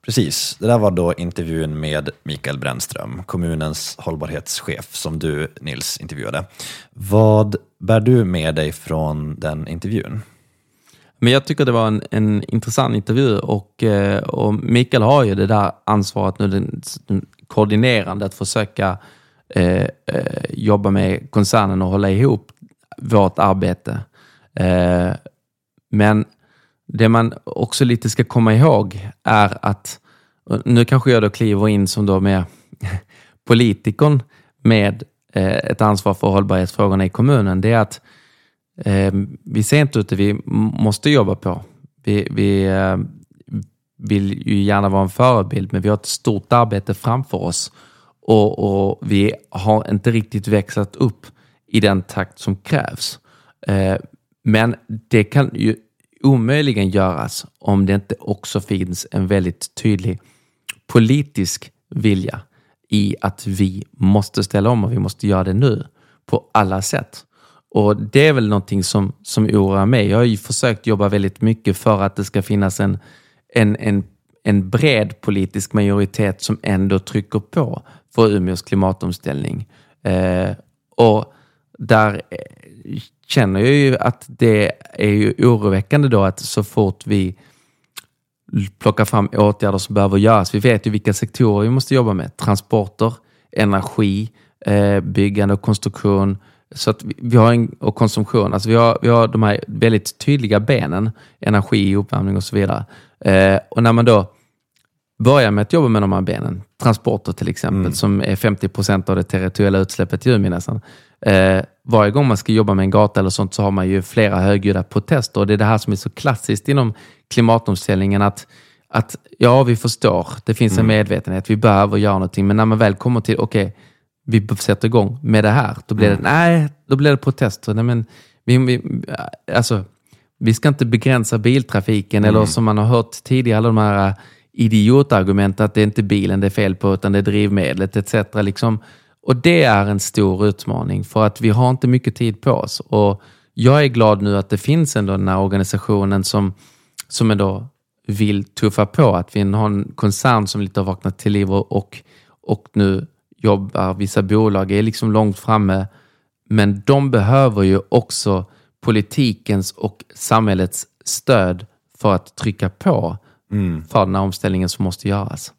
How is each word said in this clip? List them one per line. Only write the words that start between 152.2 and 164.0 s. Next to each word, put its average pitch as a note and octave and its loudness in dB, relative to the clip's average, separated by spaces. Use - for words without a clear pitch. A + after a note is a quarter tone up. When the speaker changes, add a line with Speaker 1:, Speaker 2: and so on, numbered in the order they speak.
Speaker 2:
och - -6
nu G2 0
jobbar G2 -2
vissa G2+ -4
bolag, G2 0
är G2+ 0
liksom A2 -2
långt G#2+ 0
framme. G2 0
Men G2+ 2
de C#3 2
behöver A2+ 4
ju F#2+ 4
också G2 0
politikens G#2+ -2
och - -10
samhällets G2+ 0
stöd F#2 0
för G#2+ 0
att - -6
trycka G2 -4
på A#2 -2
Speaker 1:
Mm. F2+ -4
Speaker 2:
för G2 0